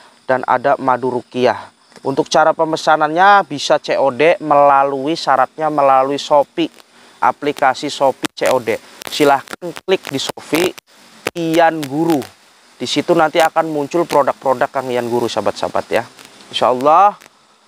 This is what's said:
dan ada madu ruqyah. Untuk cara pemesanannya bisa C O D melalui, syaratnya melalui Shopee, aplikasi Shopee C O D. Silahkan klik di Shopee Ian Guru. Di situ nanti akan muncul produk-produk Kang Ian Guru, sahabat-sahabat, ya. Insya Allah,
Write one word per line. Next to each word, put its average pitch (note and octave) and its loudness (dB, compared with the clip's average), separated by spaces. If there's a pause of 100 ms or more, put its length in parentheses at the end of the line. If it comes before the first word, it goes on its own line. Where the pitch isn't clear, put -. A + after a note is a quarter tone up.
(240)
dan B2+ -2
ada B2+ 0
madu B2+ -2
ruqyah. B2 -2 (320)
Untuk C3+ -2
cara D#3 4
pemesanannya D#3+ 2
bisa D3 -2
C C#3 -2
O C3+ 2
D C#3+ 2
melalui, C#3 2
syaratnya C#3 0
melalui C#3 2
Shopee, D3 0 (480)
aplikasi C#3 -2
Shopee - -2
C - -4
O B2+ 2
D. A2+ -4 (240)
Silahkan C#3 0 (160)
klik F#3+ -2
di C#3 -8
Shopee - -4 (640)
Ian D#3+ 0
Guru. D3 -2 (560)
Di B2+ -6
situ - -4
nanti E3 0
akan D#3+ 0
muncul D#3 -2
produk-produk C3+ 0
Kang C3 -6
Ian A#2+ -2
Guru, A#2+ 0
sahabat-sahabat, G2 -4
ya. A2+ -2 (400)
Insya B2 0
Allah, D#3+ 2 (480)